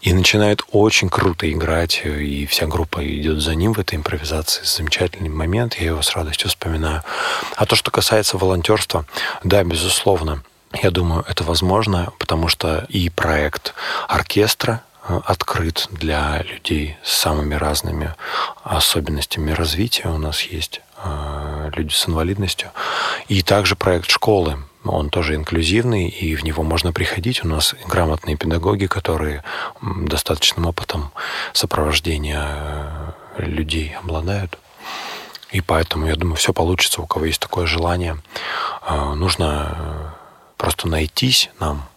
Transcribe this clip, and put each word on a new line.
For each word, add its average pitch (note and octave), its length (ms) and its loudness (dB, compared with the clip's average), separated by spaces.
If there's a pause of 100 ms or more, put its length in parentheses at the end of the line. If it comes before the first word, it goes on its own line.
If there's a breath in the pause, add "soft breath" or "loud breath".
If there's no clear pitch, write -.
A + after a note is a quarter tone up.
И F2 120 4
начинает G#2 480 6 (100)
очень G#2 380 6
круто E2 420 2
играть, D#2+ 540 0
и D2 400 -2
вся - 220 0
группа D#2 360 -2
идёт D2+ 380 0
за D#2+ 140 0
ним G2 180 4
в G#2 60 0
этой - 160 -2
импровизации. D#2 680 -2
Замечательный E2 680 0
момент, F2 500 0
я E2+ 80 0
его D#2 160 0
с - 120 0
радостью D#2+ 340 -2
вспоминаю. D#2 520 -2 (560 loud breath)
А G#2+ 80 2
то, - 100 4
что - 140 0
касается G#2+ 480 2
волонтёрства, F#2 680 2 (380 loud breath)
да, F#2+ 200 6
безусловно, D#2+ 800 2 (400)
я F#2+ 80 4
думаю, E2+ 360 2
это - 160 -2
возможно, F2+ 760 2
потому E2 300 0
что D#2+ 380 0
и F2 220 2
проект D2+ 640 0 (340 loud breath)
оркестра, - 760 2 (280)
э, F2+ 160 2
открыт - 640 0
для D2+ 540 -2
людей D2+ 600 -2
с - 100 -2
самыми D2+ 420 2
разными D2+ 580 0 (500 loud breath)
особенностями D#2 840 0
развития. E2 600 0
У D#2+ 100 0
нас D2+ 240 -2
есть, - 380 -6 (220)
э, D2 720 -6
люди D#2 180 -2
с - 140 0
инвалидностью. F2+ 600 0 (580 loud breath)
И G2 140 2
также G2 340 4
проект F2+ 360 2
школы, E2+ 460 4 (280)
он D#2+ 240 0
тоже D#2 260 0
инклюзивный, F2+ 760 2
и D#2+ 260 -2
в D2+ 80 -6
него D#2 200 -2
можно E2 300 0
приходить. F#2 500 -2
У F2 40 0
нас D#2 260 0 (140)
грамотные D#2 500 0
педагоги, F2 500 2
которые, D#2 560 -2 (380 loud breath)
м, - 260 -4
достаточным D#2+ 600 0
опытом D2+ 440 -4 (420 loud breath)
сопровождения, D2+ 920 0 (920)
э, E2+ 60 -4
людей D#2 600 -2
обладают. F2+ 540 -2 (960 loud breath)
И G2 100 2
поэтому, D#2+ 460 0
я D#2 80 2
думаю, E2 200 0
всё - 180 2
получится, F2 480 2
у D#2 60 -8
кого D#2 180 0
есть D#2 160 0
такое - 240 -2
желание. E2 520 0 (720 loud breath)
Э, D2 280 0
нужно, F2 320 0
э, D#2 580 -4 (520 loud breath)
просто - 300 -2
найтись D#2+ 600 2 (100)
нам. C#2+ 240 -2 (140)